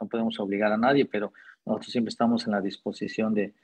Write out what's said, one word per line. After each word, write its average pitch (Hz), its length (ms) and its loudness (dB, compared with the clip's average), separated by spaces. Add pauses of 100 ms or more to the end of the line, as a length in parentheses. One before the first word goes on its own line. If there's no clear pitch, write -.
no 107 80 -6
podemos 113 320 -2
obligar 101 320 2
a 107 60 2
nadie, 131 280 4
pero 104 260 -4 (320)
nosotros 110 280 -4
siempre 113 180 0
estamos 117 360 2
en 110 60 0
la 101 100 2
disposición 104 720 -4
de, 101 300 0